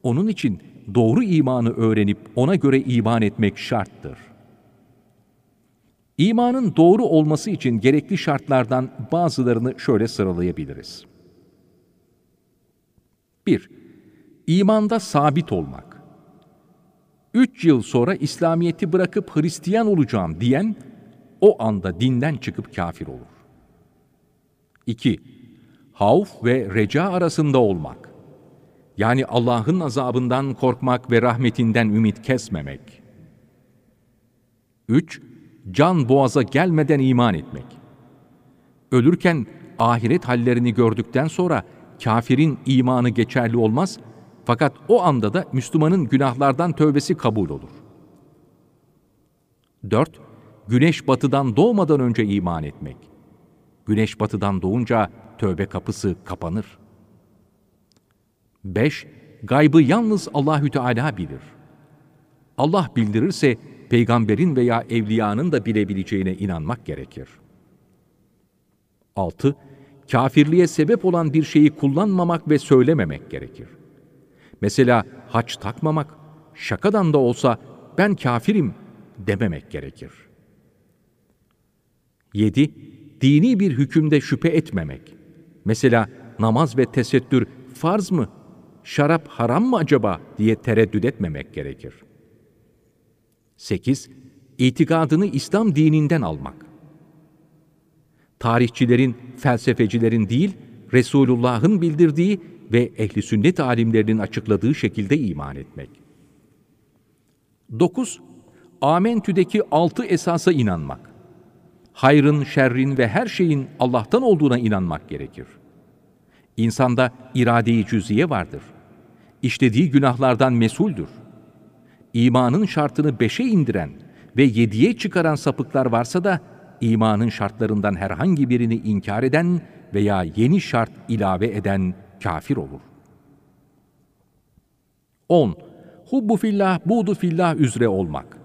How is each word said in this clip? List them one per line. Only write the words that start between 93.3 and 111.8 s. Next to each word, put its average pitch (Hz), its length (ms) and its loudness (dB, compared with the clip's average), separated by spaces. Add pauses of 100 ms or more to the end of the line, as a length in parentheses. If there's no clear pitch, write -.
Sekiz, - 520 -4 (480)
itikadını 156 680 0
İslam 190 500 -2
dininden 156 460 2
almak. 71 440 -8 (1700)
Tarihçilerin, 120 760 2 (220)
felsefecilerin 117 920 0
değil, 175 280 0 (360)
Resulullah'ın 127 880 2
bildirdiği 170 600 0 (300)
ve 117 260 0
ehli 107 240 -2
sünnet 113 380 0
alimlerinin 113 580 2
açıkladığı 110 580 -2
şekilde 110 420 -2
iman 71 380 -6
etmek. 69 340 -16 (1900)
Dokuz, 180 420 -2 (600)
Amentü'deki 190 920 0
altı 170 340 0
esasa 170 460 0
inanmak. 87 600 -2 (800)